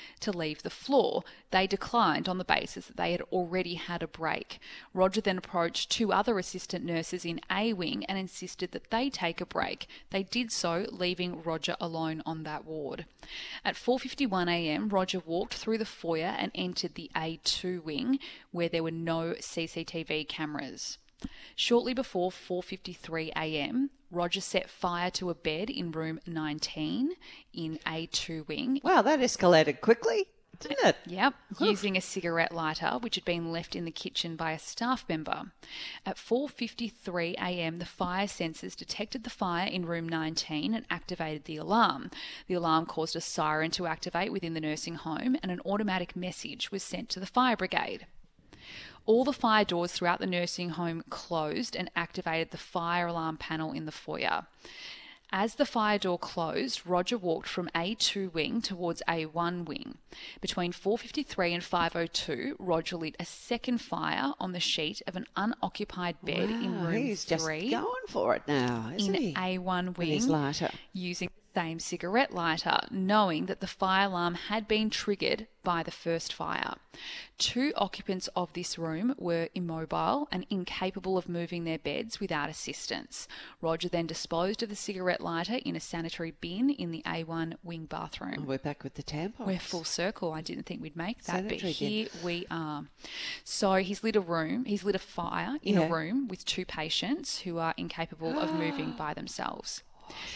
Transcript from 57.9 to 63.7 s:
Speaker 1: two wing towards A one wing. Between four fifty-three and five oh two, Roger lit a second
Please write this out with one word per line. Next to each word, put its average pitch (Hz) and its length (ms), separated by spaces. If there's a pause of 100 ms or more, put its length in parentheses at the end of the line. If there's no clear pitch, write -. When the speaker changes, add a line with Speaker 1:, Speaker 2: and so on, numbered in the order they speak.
Speaker 1:
two 190 340
wing 165 320
towards 175 480
A 165 160
one 170 400
wing. - 320 (440)
Between 175 300
four 202 280
fifty-three 185 540
and 175 100
five 170 320
oh 170 100
two, - 540
Roger 170 380
lit 160 220
a 175 60
second - 540